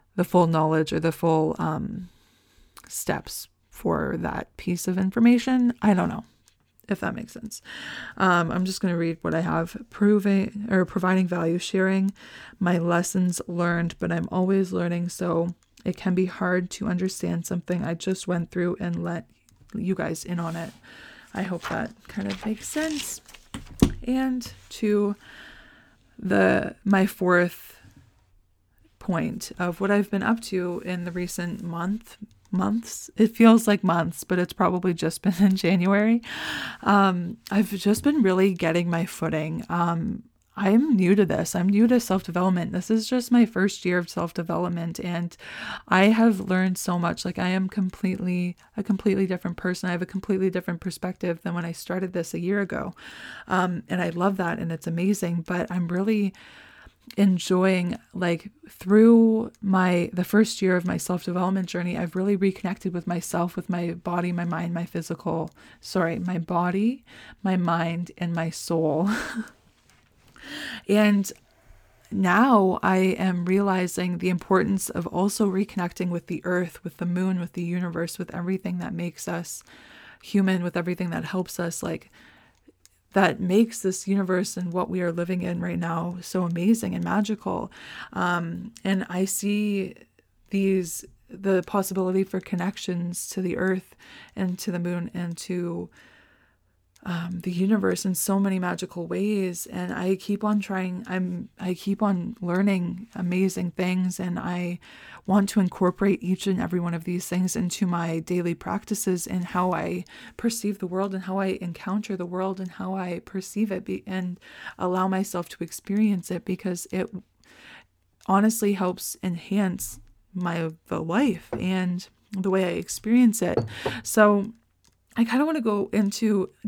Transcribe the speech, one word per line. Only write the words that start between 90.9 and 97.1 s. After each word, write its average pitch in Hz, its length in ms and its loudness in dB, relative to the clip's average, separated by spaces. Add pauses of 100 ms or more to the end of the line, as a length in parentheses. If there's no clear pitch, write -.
the 190 340 0
possibility 190 640 0
for 190 160 -4
connections 175 880 -4
to - 120 -6
the 180 160 -2
earth 185 380 -2 (400)
and 185 240 -2
to - 140 -6
the 175 80 -4
moon 175 340 -4
and 175 240 -6
to, 175 520 -6 (1160)
um, 175 360 -6